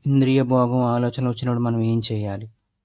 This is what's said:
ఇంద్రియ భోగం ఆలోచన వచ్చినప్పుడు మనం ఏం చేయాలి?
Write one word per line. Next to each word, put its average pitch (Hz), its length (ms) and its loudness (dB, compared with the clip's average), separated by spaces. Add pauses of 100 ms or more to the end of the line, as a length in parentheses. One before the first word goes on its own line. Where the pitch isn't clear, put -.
ఇంద్రియ 135 360 4
భోగం 123 400 2
ఆలోచన 120 460 0
వచ్చినప్పుడు 120 340 -2
మనం 117 180 0
ఏం 113 220 0 (100)
చేయాలి? 104 380 -6 (340)